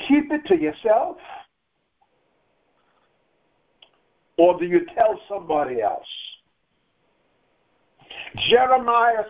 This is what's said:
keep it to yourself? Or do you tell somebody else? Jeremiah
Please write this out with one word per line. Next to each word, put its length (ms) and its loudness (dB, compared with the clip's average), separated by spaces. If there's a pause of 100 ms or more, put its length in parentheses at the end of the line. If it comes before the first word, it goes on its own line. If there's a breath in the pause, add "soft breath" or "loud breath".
keep 240 2
it 160 -6
to 120 4
yourself? 580 -2 (3250)
Or 200 4
do 80 -4
you 300 0
tell 240 2 (100)
somebody 540 -4
else? 240 -4 (2500 loud breath)
Jeremiah 800 2